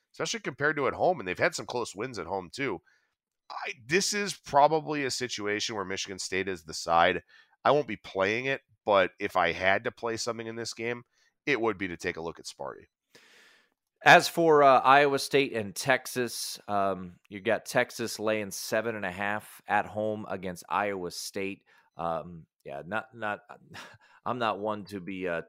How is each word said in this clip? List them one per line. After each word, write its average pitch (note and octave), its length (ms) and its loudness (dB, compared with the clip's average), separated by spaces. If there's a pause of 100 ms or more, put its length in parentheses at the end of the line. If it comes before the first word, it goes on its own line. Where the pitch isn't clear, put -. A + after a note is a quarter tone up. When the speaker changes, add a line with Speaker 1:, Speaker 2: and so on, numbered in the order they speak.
(140)
Speaker 1:
especially D#3+ 260 -6
compared D3 380 -2
to C3+ 100 0
at F#2+ 60 0
home. C#3 260 0
And F#2+ 80 -10
they've F2+ 100 -4
had E3 160 0
some A#2+ 120 -10
close A#2 280 -6
wins A2+ 240 -8
at E2+ 80 -8
home, F2+ 280 -6
too. B2+ 260 -6 (720)
I, - 220 -10 (120)
this E3+ 280 0
is G3+ 200 -4
probably D3 680 2
a B2+ 80 -2
situation G#2+ 640 -4
where G2+ 80 -4
Michigan F#2+ 360 -8
State F#2+ 280 -4
is F2+ 160 -6
the D#2+ 100 -14
side. E2+ 480 4 (440)
I A#2+ 60 6
won't C#3+ 140 2
be A2 120 -8
playing G#2 480 0
it, C3+ 160 -4 (240)
but G2 340 6
if G2 160 -4
I E2+ 160 4
had F#2+ 320 2
to A#2+ 80 -4
play A#2 240 -6
something A2+ 320 -6
in A2+ 80 -10
this A#2 180 -8
game, A#2+ 300 -8 (420)
it C3+ 140 2
would A2 180 2
be F#2 120 -4
to E2+ 80 -8
take F2 180 -4
a E2 60 -8
look E2 180 -8
at - 60 -18
Sparty. B1 400 -12 (1200)
Speaker 2:
As D#3+ 240 10
for, D#3 340 6
uh, C3 160 10
Iowa C#3 400 6
State C#3 320 0
and G#2 240 -4
Texas, - 840 -2 (120)
um, F#2+ 460 -2 (120)
you G2 140 -12
got G#2 240 0
Texas A#2+ 540 -2
laying G#2+ 320 -2
seven A2 440 -4
and G2+ 100 -8
a F2+ 60 -4
half G2+ 560 -6
at G2+ 180 2
home G#2+ 440 -6
against F#2 400 -8
Iowa F#2+ 420 -2
State. G2 520 -8 (340)
Um, E2 480 -6 (180)
yeah, C#2+ 220 -12
not, G#2 280 -8
not, G#2+ 280 -8 (420)
<laughs> - 420 -20
I'm A#2+ 140 -4
not G#2+ 200 0
one G#2 260 -4
to F#2+ 160 -10
be, F#2 260 -6
uh, E2+ 220 -2